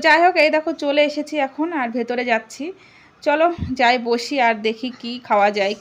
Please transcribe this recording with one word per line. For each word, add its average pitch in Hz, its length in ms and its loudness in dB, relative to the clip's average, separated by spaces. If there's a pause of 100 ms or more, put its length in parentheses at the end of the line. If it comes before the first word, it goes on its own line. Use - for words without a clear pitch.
যাই 311 200 6
হোক, 359 100 4 (100)
এই 311 120 4
দেখো 311 140 0 (120)
চলে 294 280 2
এসেছি 294 240 -8 (120)
এখন 294 220 -4 (120)
আর 247 160 -4
ভেতরে 247 360 -4
যাচ্ছি। 226 340 -4 (560)
চলো 302 240 2 (340)
যাই 247 160 4 (120)
বসি 240 280 -2 (100)
আর 226 80 2 (120)
দেখি 226 220 -4 (120)
কি 233 120 -10 (160)
খাওয়া 208 200 4 (100)
যায়, 202 220 -2